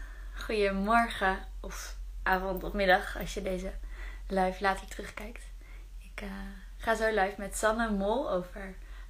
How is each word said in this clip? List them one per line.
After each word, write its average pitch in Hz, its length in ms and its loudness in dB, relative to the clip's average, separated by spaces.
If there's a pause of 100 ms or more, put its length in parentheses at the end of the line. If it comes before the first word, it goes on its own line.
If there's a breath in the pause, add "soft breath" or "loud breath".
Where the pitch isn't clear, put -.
(340 loud breath)
Goedemorgen 202 1040 4 (220)
of - 380 -8 (240)
avond 185 400 2
of - 100 -4
middag 196 460 6
als - 160 -4
je 196 80 -4
deze 190 300 -2 (540 loud breath)
live 190 360 2
later 190 260 2
terugkijkt. 214 560 -10 (540 loud breath)
Ik, - 220 -12
eh, 202 100 -6 (460)
ga 226 180 2
zo 220 120 2
live 202 300 4
met 196 200 -6
Sanne 220 340 4
Mol 208 400 2
over 190 460 -4 (340 loud breath)